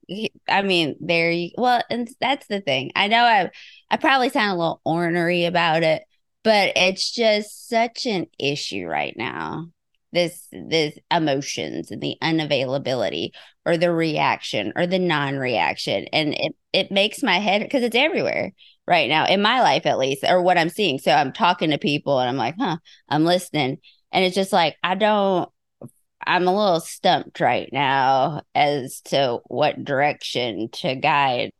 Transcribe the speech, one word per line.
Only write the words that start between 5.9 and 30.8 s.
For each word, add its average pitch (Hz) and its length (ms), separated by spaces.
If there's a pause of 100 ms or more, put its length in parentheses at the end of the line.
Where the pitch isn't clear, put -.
but 202 340
it's 185 340
just 214 580
such 233 360
an 202 220 (120)
issue 135 480
right 76 300
now. 113 520 (440)
This, 170 400
this 151 460 (120)
emotions 135 800
and 107 120
the 143 200
unavailability 131 1080 (340)
or 170 140
the 175 140
reaction 151 840
or 175 100
the 185 120
non-reaction. 135 1120
And 151 220
it, - 200 (180)
it 190 200
makes 196 300
my 190 160
head, 208 320
'cause 262 120
it's 233 140
everywhere 240 560 (340)
right 160 220
now 151 180
in 196 140
my 233 220
life, 147 240
at 123 120
least, 135 300
or 180 140
what 180 160
I'm 165 100
seeing. 175 300
So 165 140
I'm 147 200
talking 175 380
to 143 80
people 143 420
and 127 80
I'm 127 80
like, 131 220
"Huh," 185 180 (320)
I'm 156 160
listening. 156 540 (340)
And 185 120
it's 185 120
just 190 160
like, 170 320
I 180 100
don't, 196 540 (800)
I'm 180 200
a 185 100
little 196 240
stumped - 600
right 123 320
now 135 680 (120)
as 143 520
to 135 400
what 139 380
direction 123 880
to 139 200